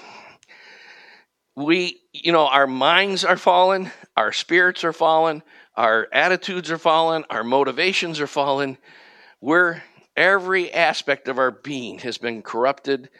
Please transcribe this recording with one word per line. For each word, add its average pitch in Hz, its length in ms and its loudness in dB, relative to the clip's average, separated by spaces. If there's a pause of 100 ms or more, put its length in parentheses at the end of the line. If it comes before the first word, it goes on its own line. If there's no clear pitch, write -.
(1600)
we, 170 420 -2 (140)
you 156 180 -4
know, 156 160 4
our 139 200 4
minds 170 580 0
are 175 100 4
fallen, 185 560 2 (240)
our 107 160 0
spirits 180 540 0
are 165 80 -2
fallen, 160 500 2 (320)
our 110 380 2
attitudes 180 580 -2
are 165 60 -4
fallen, 160 520 0
our 113 140 -4
motivations 147 800 0
are 143 60 -4
fallen. 139 500 -2 (640)
We're, 170 400 0 (340)
every 185 580 0
aspect 151 540 -2
of 127 100 -4
our 127 140 2
being 117 480 -10
has 120 180 -10
been 113 240 -8
corrupted 135 680 -4 (100)